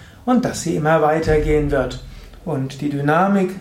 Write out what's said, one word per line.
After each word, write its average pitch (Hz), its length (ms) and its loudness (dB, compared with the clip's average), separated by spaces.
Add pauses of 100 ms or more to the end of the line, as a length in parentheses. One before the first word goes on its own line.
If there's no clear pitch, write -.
(260)
und 247 180 2
dass 139 200 -4
sie 170 120 -2
immer 156 260 2
weitergehen 151 720 2
wird. 127 320 -2 (400)
Und 135 380 -6
die 147 80 -2
Dynamik 175 720 2